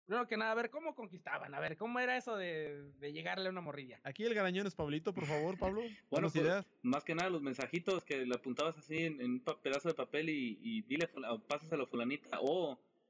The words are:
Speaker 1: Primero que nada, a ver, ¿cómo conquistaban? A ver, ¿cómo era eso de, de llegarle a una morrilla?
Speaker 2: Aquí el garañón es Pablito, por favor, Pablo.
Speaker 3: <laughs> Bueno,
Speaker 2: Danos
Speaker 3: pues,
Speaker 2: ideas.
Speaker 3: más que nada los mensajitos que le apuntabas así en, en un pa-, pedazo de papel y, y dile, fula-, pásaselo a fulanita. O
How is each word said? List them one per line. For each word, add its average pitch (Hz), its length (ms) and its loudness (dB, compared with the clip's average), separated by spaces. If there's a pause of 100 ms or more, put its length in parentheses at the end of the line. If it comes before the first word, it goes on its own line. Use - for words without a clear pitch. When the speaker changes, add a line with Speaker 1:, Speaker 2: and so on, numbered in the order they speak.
Speaker 1:
Primero 233 220 0
que 226 100 -2
nada, 220 140 0
a 220 60 4
ver, 233 120 2
¿cómo 302 280 -6
conquistaban? 175 580 -8
A 143 60 -4
ver, 160 160 -2
¿cómo 240 240 -2
era 254 160 2
eso 240 200 -2
de, 151 640 -4
de 143 140 -6
llegarle 175 340 -2
a 185 40 2
una 185 100 -4
morrilla? 139 420 -8
Speaker 2:
Aquí 139 220 -4
el 233 100 4
garañón 196 320 4
es 190 80 -4
Pablito, 160 400 0
por 175 120 -2
favor, 156 300 2
Pablo. 190 240 0
Speaker 3:
<laughs> 233 300 -8
Bueno, 165 180 4
Speaker 2:
Danos 147 40 0
Speaker 3:
pues, 151 120 4
Speaker 2:
ideas. 185 220 4 (160)
Speaker 3:
más 131 220 2
que 165 100 0
nada 175 160 2
los 170 100 2
mensajitos 143 640 0
que 135 220 0
le 123 80 2
apuntabas 139 420 0
así 156 300 -6
en, 151 140 -2
en 123 140 0
un 127 100 -2
pa-, 156 180 -2
pedazo 143 260 2
de 160 60 2
papel 147 340 -2
y, 127 320 0
y 113 220 0
dile, 147 260 0
fula-, 120 380 -4
pásaselo 151 380 -2
a - 20 -10
fulanita. 123 560 -4
O 147 380 2 (300)